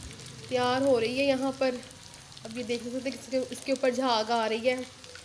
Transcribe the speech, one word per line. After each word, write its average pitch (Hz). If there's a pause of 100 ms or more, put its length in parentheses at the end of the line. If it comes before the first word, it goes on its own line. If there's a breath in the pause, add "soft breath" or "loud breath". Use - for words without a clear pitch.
(480)
तैयार 247
हो 262
रही 240
है 277
यहाँ 269
पर। 262 (720)
अब 220
ये 247
देख 226
सकते 254
हैं -
इसके, -
इसके 254
ऊपर 262
झाग 233
आ 233
रही 226
है। 254 (400)